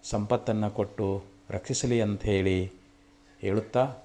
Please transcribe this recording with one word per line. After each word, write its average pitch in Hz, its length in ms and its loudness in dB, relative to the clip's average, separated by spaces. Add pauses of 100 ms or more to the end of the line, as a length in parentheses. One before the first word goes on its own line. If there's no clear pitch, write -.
ಸಂಪತ್ತನ್ನು 107 680 0
ಕೊಟ್ಟು 101 540 -2 (260)
ರಕ್ಷಿಸಲಿ 120 500 0
ಅಂಥೇಳಿ 98 720 2 (680)
ಹೇಳುತ್ತಾ 110 540 0 (100)